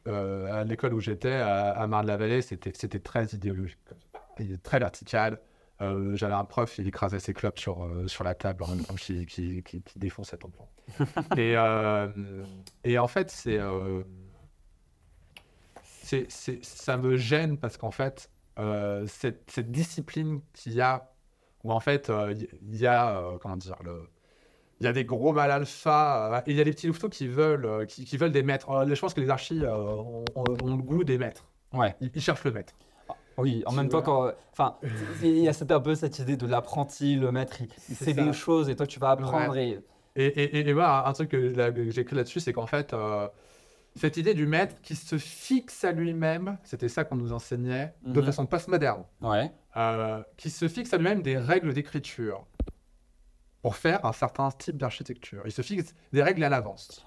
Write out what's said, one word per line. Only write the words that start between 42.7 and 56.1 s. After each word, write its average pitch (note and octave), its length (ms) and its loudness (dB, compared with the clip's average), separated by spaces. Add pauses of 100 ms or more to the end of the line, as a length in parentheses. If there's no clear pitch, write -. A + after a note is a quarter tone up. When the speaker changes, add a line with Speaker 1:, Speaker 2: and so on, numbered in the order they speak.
Speaker 1:
euh, G#2+ 340 -2 (680)
cette D3+ 220 0
idée F3+ 160 4
du D3+ 140 2
maître E3+ 340 0
qui D#3 140 -8
se - 240 -4
fixe - 640 -2
à F3+ 80 4
lui-même, E3 720 0
c'était B2 260 -4
ça D#3+ 140 -2
qu'on C#3 120 -4
nous A#2+ 180 -2
enseignait B2+ 600 -4 (100)
de B2+ 160 2
Speaker 2:
Mhm. C#3 60 4
Speaker 1:
façon C#3 220 0
postmoderne. D3 560 0 (180)
Speaker 2:
Ouais. A2+ 300 2 (240)
Speaker 1:
Euh, A2+ 480 0 (120)
qui - 140 -10
se - 180 -2
fixe A#3+ 260 -4
à F#3 40 2
lui-même F#3 240 4
des C3+ 160 0
règles D#3 360 2
d'écriture B2 760 -4 (1120)
pour A#2 140 0
faire F3+ 280 2
un A2 100 0
certain C3+ 360 -2
type D3 280 -6
d'architecture. B2 680 -8
Il G#2+ 60 -4
se - 100 -4
fixe F#3 320 -4 (180)